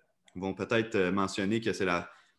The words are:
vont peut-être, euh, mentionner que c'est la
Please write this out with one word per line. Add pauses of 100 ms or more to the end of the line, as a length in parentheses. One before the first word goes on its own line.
(360)
vont
peut-être,
euh,
mentionner
que
c'est
la (280)